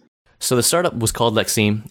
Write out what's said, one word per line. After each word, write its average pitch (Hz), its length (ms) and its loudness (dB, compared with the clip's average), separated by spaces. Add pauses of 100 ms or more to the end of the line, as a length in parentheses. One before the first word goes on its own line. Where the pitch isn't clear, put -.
(400)
So - 160 0
the 117 80 2
startup 175 320 0
was 113 160 -2
called 117 240 0
Lexeme. 107 540 0